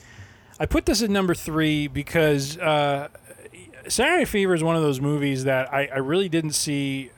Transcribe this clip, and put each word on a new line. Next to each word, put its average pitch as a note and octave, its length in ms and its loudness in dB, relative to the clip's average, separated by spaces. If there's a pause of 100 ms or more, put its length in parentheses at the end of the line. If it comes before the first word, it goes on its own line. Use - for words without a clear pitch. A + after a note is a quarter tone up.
(580)
I - 80 -2
put - 200 0
this A#3 160 2
at G#3+ 80 0
number F#3+ 240 2
three D3+ 520 0
because, C#3+ 720 0
uh, D3 500 0 (800)
Saturday D#4 300 2
Night C4+ 100 2
Fever F#3+ 260 2
is D#3+ 100 0
one E3 100 2
of D#3+ 80 2
those C#3 180 0
movies C#3+ 440 0
that C3 280 0
I, C#3 140 0
I C3+ 120 -6
really E3+ 300 0
didn't D#3 240 -2
see C#3 640 -4